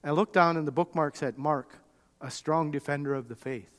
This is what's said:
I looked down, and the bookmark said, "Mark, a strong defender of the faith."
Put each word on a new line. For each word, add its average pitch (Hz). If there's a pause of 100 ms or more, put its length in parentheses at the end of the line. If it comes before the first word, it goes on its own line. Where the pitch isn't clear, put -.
I 143
looked 180
down, 170
and 151
the 139
bookmark 156
said, 131
"Mark, 139 (440)
a 131
strong 156
defender 143
of 131
the 117
faith." 120